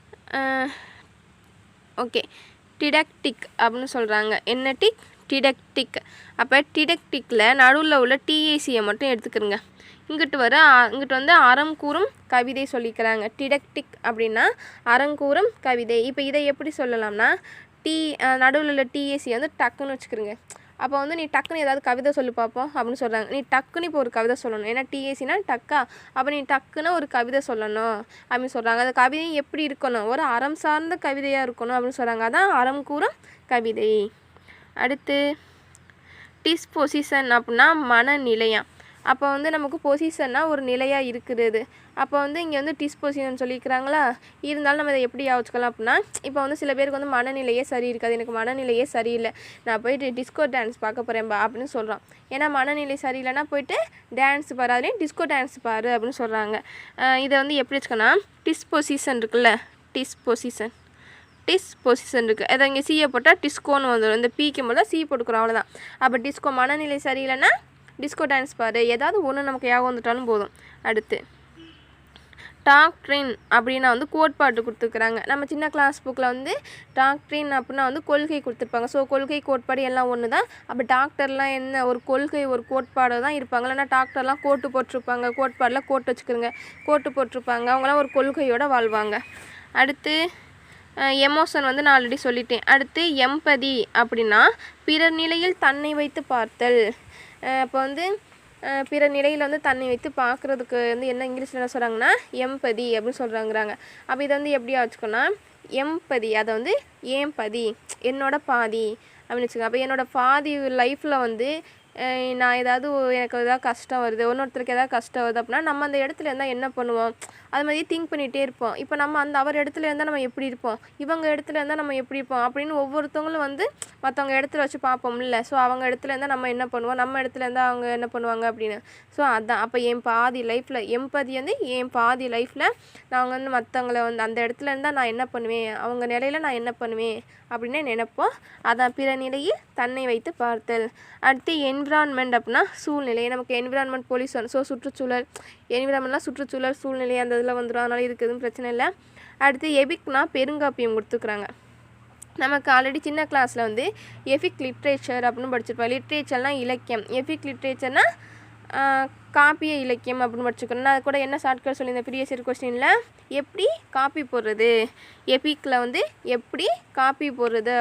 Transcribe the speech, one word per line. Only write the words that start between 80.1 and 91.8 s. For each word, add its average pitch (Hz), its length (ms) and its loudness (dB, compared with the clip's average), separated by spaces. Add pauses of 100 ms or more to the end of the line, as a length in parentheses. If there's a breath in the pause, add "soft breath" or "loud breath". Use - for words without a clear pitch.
ஒண்ணு 233 120 -2
தான். 320 180 2 (200 loud breath)
அப்ப 247 180 -4
டாக்டர்லாம் 269 680 0
என்ன, 262 320 -2
ஒரு 247 180 0
கொள்கை, 285 420 0
ஒரு 247 220 -2
கோட்பாடு 254 540 0
தான் 285 120 0
இருப்பாங்க. 247 320 -2
இல்லைன்னா 269 260 -2
டாக்டர்லாம் 262 500 0
கோட்டு 277 280 0
போட்டிருப்பாங்க, 247 680 -2
கோட்பாடுல 254 400 0 (100)
கோட்டு 262 260 -2
வச்சுக்கிறங்க, 240 380 -4 (340 loud breath)
கோட்டு 294 240 2
போட்டிருப்பாங்க. 254 380 -2
அவங்களாம் 254 480 2
ஒரு 285 180 2
கொள்கையோட 269 540 2
வாழ்வாங்க. 220 520 2 (520 loud breath)
அடுத்து, 302 580 2 (680 loud breath)
அ, 269 140 0
எமோஷன் 294 500 4
வந்து 269 200 2